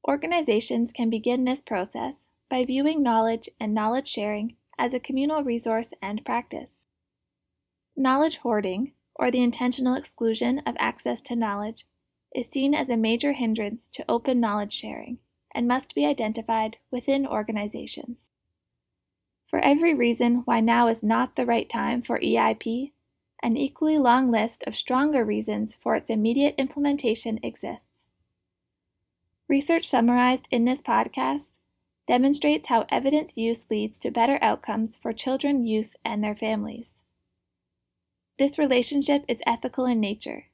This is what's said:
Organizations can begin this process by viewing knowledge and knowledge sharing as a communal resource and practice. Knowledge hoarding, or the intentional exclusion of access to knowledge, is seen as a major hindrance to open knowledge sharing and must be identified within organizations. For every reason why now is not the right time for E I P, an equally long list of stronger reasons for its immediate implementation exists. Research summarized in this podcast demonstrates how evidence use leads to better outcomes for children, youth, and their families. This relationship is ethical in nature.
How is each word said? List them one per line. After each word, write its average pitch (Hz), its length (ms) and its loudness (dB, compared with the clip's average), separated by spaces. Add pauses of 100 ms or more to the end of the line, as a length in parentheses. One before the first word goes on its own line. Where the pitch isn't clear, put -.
Organizations 277 840 0
can 226 180 0
begin 240 340 0
this 254 160 0
process - 640 -6 (240)
by 254 140 0
viewing 277 400 0
knowledge 226 440 2 (120)
and 208 120 -2
knowledge 220 360 0
sharing 208 480 -4 (200)
as 240 180 -2
a 247 40 -2
communal 285 460 -2
resource 233 480 -2 (100)
and 208 220 -6
practice. - 640 -8 (1080)
Knowledge 269 440 2
hoarding, 208 560 -2 (200)
or - 160 0
the 247 140 2
intentional 247 500 0
exclusion 240 720 -2
of - 140 -4
access 240 400 -2
to - 160 -6
knowledge, 214 500 -4 (480)
is - 140 -4
seen 277 260 2
as 269 140 -2
a 240 80 0
major 233 360 2
hindrance 220 560 -2
to - 200 -12
open 240 320 2
knowledge 208 320 0
sharing 214 460 -10 (360)
and 240 140 0
must 254 260 -2
be 285 100 2
identified 220 760 -2 (120)
within 269 380 0
organizations. 214 880 -6 (1300)
For - 140 -2
every 311 340 4
reason 240 520 2
why 233 140 2
now 233 280 4
is 226 140 0
not 226 340 0
the 247 100 -2
right 233 220 0
time 220 340 -2
for - 180 -4
E 220 160 2
I 226 180 2
P, 240 380 -6 (500)
an 226 140 2
equally 302 420 0
long 254 320 6
list 226 360 0
of 220 100 -6
stronger 269 480 2
reasons 214 500 -2
for 233 200 0
its - 160 -4
immediate 233 480 2
implementation 269 840 -2
exists. - 440 -8 (1600)
Research 285 400 2
summarized 247 640 4
in 233 140 2
this 254 180 2
podcast 240 680 -2 (540)
demonstrates 285 600 2
how 226 200 2
evidence 294 480 0
use 226 340 -2
leads 214 280 -2
to 226 120 -4
better 233 320 2
outcomes 220 540 -2
for 233 160 -8
children, 262 520 -2
youth, 214 300 -2 (100)
and 208 200 -4
their 208 100 -2
families. 214 600 -6 (1400)
This 277 200 2
relationship 285 720 2
is 233 180 -2
ethical 254 400 -2
in 240 140 2
nature. 208 540 -6